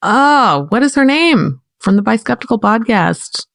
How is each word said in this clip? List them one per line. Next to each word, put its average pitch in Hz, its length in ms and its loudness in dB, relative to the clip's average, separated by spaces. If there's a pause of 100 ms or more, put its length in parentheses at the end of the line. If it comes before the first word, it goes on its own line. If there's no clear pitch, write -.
oh, 220 680 2
what 233 140 0
is 285 120 0
her 277 100 2
name 269 560 0 (180)
from 196 160 0
the 202 60 2
Bi 220 140 0
Skeptical 233 440 -4
podcast? 208 960 -2